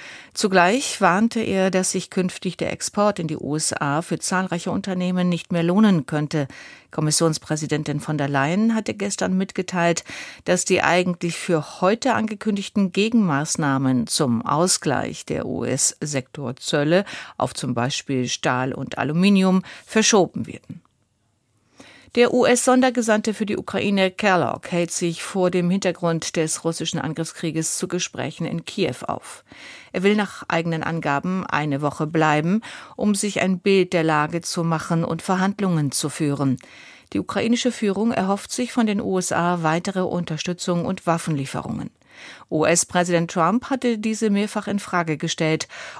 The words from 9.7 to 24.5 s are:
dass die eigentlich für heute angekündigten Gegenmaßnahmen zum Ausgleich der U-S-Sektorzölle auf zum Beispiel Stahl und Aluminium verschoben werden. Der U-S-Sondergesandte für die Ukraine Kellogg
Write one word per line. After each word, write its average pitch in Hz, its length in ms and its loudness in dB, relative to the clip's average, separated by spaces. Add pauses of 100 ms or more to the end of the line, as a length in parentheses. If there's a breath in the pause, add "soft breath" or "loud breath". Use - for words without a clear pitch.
dass 175 220 2
die 185 160 2
eigentlich 175 560 0
für - 420 -2
heute 226 320 2
angekündigten 208 800 0
Gegenmaßnahmen 143 1120 2
zum 120 380 0
Ausgleich 151 800 0
der - 220 -4
U-S-Sektorzölle 147 1600 -2 (320 loud breath)
auf - 160 -2
zum 131 180 -6
Beispiel 123 560 -2
Stahl 131 460 -2
und - 240 -8
Aluminium 185 640 4 (240 loud breath)
verschoben 202 600 2
werden. - 360 -16 (1300 loud breath)
Der 240 180 4
U-S-Sondergesandte 240 1000 4
für 220 100 -2
die 196 140 -2
Ukraine 196 520 0
Kellogg 185 600 0